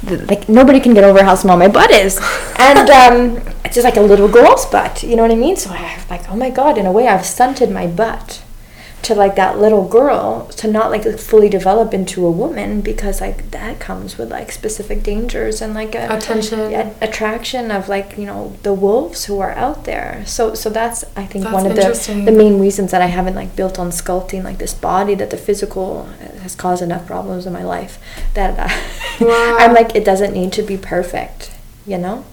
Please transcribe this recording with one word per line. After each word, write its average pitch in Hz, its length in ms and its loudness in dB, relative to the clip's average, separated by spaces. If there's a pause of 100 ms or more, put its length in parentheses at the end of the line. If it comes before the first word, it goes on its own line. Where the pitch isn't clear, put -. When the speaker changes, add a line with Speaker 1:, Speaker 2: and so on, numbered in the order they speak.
Speaker 1:
th-, - 220 -6
like, - 200 -2
nobody 262 320 6
can 240 120 4
get 202 120 8
over 196 180 8
how 190 140 6
small 185 200 4
my 175 120 6
butt 320 240 4
is. 190 280 2 (380)
And, 269 320 6
Speaker 2:
<laughs> 269 100 10
Speaker 1:
um, 240 400 6 (240)
it's - 120 -4
just - 80 2
like 233 120 4
a 208 60 6
little 202 260 6
girl's 262 380 8
butt. - 380 -2
You 233 100 0
know 226 80 2
what 226 80 4
I 226 60 4
mean? 302 200 0
So 196 140 -8
I 175 60 -10
have, - 340 -12
like, 175 180 -10
oh 190 80 -8
my 254 140 -4
God, 302 260 2
in 202 80 0
a 185 80 0
way 233 140 4
I've 185 180 2
stunted 254 460 0
my 190 160 -4
butt - 560 -6 (600)
to, 214 140 -2
like, 196 180 4
that 190 240 0
little 208 300 4
girl 247 580 0
to - 240 -8
not, 220 220 -2
like, 208 100 -4 (160)
fully 208 300 4
develop 196 440 0
into 185 320 -4
a 170 60 2
woman, 208 500 -4
because, 208 400 -4
like, 196 300 -8
that 220 300 -12
comes 190 360 -12
with, 226 140 -10
like, - 220 -12
specific 214 500 -8
dangers 220 580 -4
and, 214 140 -8
like, 214 220 -8
a 233 100 -8 (100)
Speaker 2:
Attention. 220 440 -4 (120)
Speaker 1:
a-, 220 280 -6
attraction 220 720 -6
of, 196 160 -6
like, 196 280 -8
you 208 80 -10
know, 202 280 -12 (100)
the 202 100 -2
wolves 202 520 -2
who 202 160 -6
are 190 140 -4
out 285 320 -6
there. - 380 -10
So, 220 300 -4
so 220 160 -6
that's, 226 320 -6 (140)
I 196 100 -8
think, 196 160 -8
Speaker 2:
That's 190 100 -6
Speaker 1:
one 190 140 0
of 226 80 0
the, 202 80 2
Speaker 2:
interesting. 208 440 -2
Speaker 1:
the 226 40 4
main 214 300 6
reasons 196 320 0
that 185 100 2
I 180 40 2
haven't, 180 280 -2
like, 180 220 -8
built 185 200 -4
on 175 140 -6
sculpting, 185 540 -6
like, 185 140 -10
this 185 140 -8
body, 196 440 -2
that 208 140 -6
the - 60 -8
physical 196 680 -6 (360)
has 185 120 -14
caused 180 260 -4
enough 170 240 -6
problems 185 400 -10
in 180 80 -10
my 180 120 -10
life 185 340 -10 (360)
that, 202 220 -2
uh, - 120 -4 (300)
<laughs> - 220 -10
Speaker 2:
Wow. 233 380 2
Speaker 1:
I'm 240 160 6
like, 226 220 4
it 196 80 0
doesn't 196 280 0
need 185 200 -4
to 208 100 -4
be 196 140 -6
perfect, - 760 -8 (340)
you 190 140 -8
know? 202 340 -8